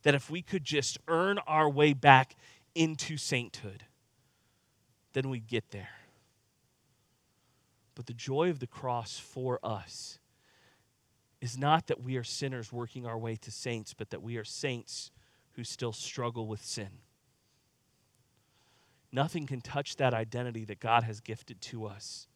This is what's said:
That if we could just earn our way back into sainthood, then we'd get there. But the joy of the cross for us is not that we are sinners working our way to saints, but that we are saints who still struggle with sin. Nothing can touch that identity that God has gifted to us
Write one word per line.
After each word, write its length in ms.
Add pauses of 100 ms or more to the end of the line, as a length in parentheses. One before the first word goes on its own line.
That 120
if 140
we 140
could 220
just 340 (100)
earn 300
our 300
way 260
back 420 (380)
into 420
sainthood, 680 (1300)
then 160
we'd 160
get 240
there. 180 (2000)
But 120
the 60
joy 380
of 80
the 80
cross 520
for 440
us 560 (1200)
is 160
not 300
that 160
we 140
are 80
sinners 480
working 340
our 100
way 200
to 140
saints, 440
but 160
that 100
we 160
are 80
saints 680 (420)
who 120
still 280
struggle 540
with 160
sin. 260 (2250)
Nothing 360
can 160
touch 340
that 160
identity 540
that 140
God 240
has 160
gifted 420
to 240
us 500